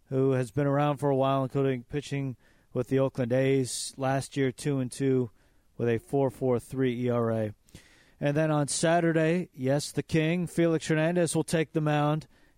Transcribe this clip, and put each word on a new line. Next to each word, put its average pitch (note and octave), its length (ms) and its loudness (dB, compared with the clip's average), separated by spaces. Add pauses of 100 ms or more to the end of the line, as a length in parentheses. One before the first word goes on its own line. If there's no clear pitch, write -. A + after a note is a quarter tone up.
who C3+ 240 2
has B2+ 180 0
been C#3+ 160 -2
around C#3+ 300 2
for C#3+ 140 0
a C3+ 60 2
while, C3+ 260 2
including C3 420 -2
pitching C#3 520 -6 (360)
with B2 160 -2
the C3 100 2
Oakland C3 360 0
A's C3+ 640 0
last C3+ 380 -4
year, C3+ 140 2
two C#3 300 -2
and B2 100 -4
two C3 400 0 (460)
with A#2+ 140 0
a A2+ 80 2
four C#3 320 -2
four B2+ 280 0
three B2+ 460 -2
E B2 60 0
R A#2 200 0
A. A2 240 -2 (640)
And C#3+ 160 -2
then D#3 160 2
on D3 180 0
Saturday, E3 840 2
yes, C#3 400 -2
the D3 100 -2
king, E3 440 0
Felix E3 400 0
Hernandez, E3 500 0
will D#3 80 0
take D#3+ 280 -2
the D#3+ 100 -2
mound. D3+ 460 0 (300)